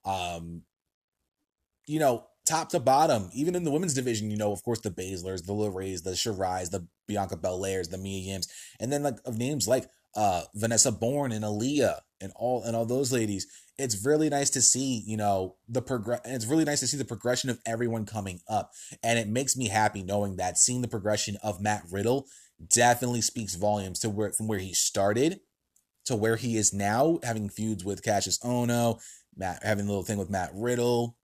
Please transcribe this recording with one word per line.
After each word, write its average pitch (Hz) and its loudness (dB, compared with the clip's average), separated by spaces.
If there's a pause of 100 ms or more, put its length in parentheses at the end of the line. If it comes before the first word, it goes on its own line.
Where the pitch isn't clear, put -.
Um, 87 -6 (1200)
you 151 -2
know, 131 4 (180)
top 160 0
to 170 0
bottom, 131 4
even 156 0
in 180 0
the 151 0
women's 156 0
division, 113 -2
you 104 -2
know, 104 2
of 98 -6
course, 117 -2
the 104 -4
Baszlers, 92 -6
the 98 -4
LeRaes, 95 -2
the 92 -4
Shirais, 92 -2
the 90 -6 (200)
Bianca 98 -2
Belairs, 95 -2
the 95 -8
Mia 95 -6
Yims, 92 -6 (320)
and 120 -2
then, 143 0
like, 135 -2
of 117 -6
names 123 -2
like, 123 2 (300)
uh, 98 2 (140)
Vanessa 113 2
Bourne 127 -2
and 107 -4
Aaliyah 107 0 (200)
and 95 -10
all, 123 -2
and 117 -2
all 117 0
those 127 0
ladies. 104 0 (320)
It's 113 -4
really 151 4
nice 143 2
to 131 0
see, 123 2
you 107 -4
know, 98 0 (120)
the 120 -2
progr-, 120 -2
and 127 -8
it's 113 -4
really 156 4
nice 143 0
to 131 -2
see 147 -2
the 131 -2
progression 123 -2
of 113 -4
everyone 113 -2
coming 98 -6 (100)
up. 107 -2 (320)
And 117 4
it 110 -4
makes 127 0
me 127 -2
happy 107 2
knowing 98 -2
that, 90 -2
seeing 123 4
the 120 -2
progression 107 -2
of 101 -4
Matt 104 0
Riddle 113 2 (420)
definitely 120 4
speaks 104 -4
volumes 98 0
to 113 0
where, 104 0
from 110 -2
where 110 0
he 92 -6
started 113 2 (640)
to 127 0
where 110 2
he 113 -2
is 104 2
now, 113 2
having 110 -4
feuds 107 -4
with 98 -6
Cassius 98 0
Ohno, 120 2 (360)
Matt, 92 -6
having 101 0
a 101 -2
little 98 0
thing 107 -2
with 92 -2
Matt 90 -2
Riddle 120 2